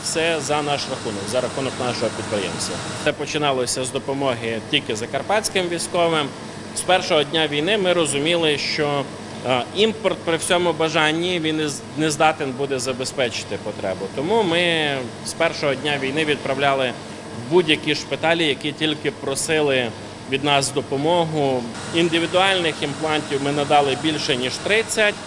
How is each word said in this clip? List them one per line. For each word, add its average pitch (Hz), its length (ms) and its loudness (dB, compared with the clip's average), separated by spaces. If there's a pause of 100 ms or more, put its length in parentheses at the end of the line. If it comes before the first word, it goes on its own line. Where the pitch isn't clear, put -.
все 165 380 0
за 147 200 0
наш 143 280 0
рахунок, 120 320 -6 (100)
за 123 100 2
рахунок 123 380 -4
нашого 123 380 -2
підприємства. 101 580 -4 (280)
Це 151 100 2
починалося 135 720 0
з 120 60 -6
допомоги 120 680 -2 (100)
тільки 131 260 2
закарпатським 175 760 -2
військовим. 165 580 0 (500)
З - 40 -6
першого 180 420 4
дня 156 240 0
війни 151 300 2
ми 180 160 4
розуміли, 156 640 2
що, 143 460 0 (440)
е, 123 160 2 (120)
імпорт 196 420 2
при 165 200 0
всьому 175 360 2
бажанні, 160 680 2
він 156 180 0
не 156 120 0
з-, 127 120 -8 (160)
не 156 140 2
здатен 147 460 2
буде 135 220 -2
забезпечити 123 840 -2
потребу. 95 420 -4 (100)
Тому 190 280 2
ми 165 480 2 (360)
з - 60 -8
першого 156 420 2
дня 143 260 -2
війни 135 240 0
відправляли 135 680 2 (560)
в 135 40 -4
будь-які 151 440 4
шпиталі, 165 520 0
які 143 240 -2
тільки 151 400 -2
просили 139 760 0 (440)
від 135 120 0
нас 143 280 4
допомогу. 143 920 2 (320)
Індивідуальних 170 840 2
імплантів 147 640 -2
ми 143 60 2
надали 143 520 4
більше, 151 320 0
ніж 123 180 -2
тридцять. 214 640 2 (120)